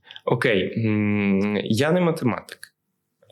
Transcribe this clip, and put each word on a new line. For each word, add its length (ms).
Окей, 640
м, 800
я 280
не 80
математик, 580